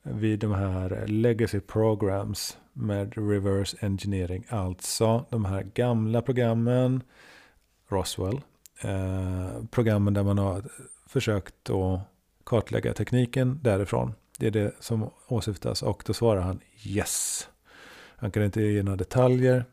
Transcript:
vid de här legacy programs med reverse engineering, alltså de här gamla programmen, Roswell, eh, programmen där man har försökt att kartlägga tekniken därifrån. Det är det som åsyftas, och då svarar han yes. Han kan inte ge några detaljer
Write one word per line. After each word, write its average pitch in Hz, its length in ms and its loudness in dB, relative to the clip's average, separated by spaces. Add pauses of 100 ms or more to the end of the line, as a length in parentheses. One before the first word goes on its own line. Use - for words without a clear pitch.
vid 110 360 0
de 107 120 0
här 95 560 -2
legacy 110 520 2
programs 107 960 0 (160)
med 101 440 -2
reverse 101 600 0
engineering, 95 720 -2
alltså 110 800 0
de 110 160 -2
här 98 180 -2
gamla 113 580 0
programmen, 123 800 2 (840)
Roswell, 98 540 -2 (400)
eh, 95 880 -4
programmen 104 420 4
där 101 100 2
man 101 140 2
har 98 260 0 (440)
försökt - 600 -2
att 92 300 0 (440)
kartlägga 113 500 0
tekniken 127 680 0
därifrån. 117 520 0 (260)
Det 110 80 0
är 107 40 2
det 104 280 0
som 110 300 -2 (180)
åsyftas, 113 560 -4
och - 220 -4
då - 80 -2
svarar 107 280 2
han 92 180 -2 (240)
yes. - 680 -4 (680)
Han 104 160 -6
kan 104 120 2
inte 104 180 0
ge 104 220 2
några 98 140 0
detaljer 127 760 4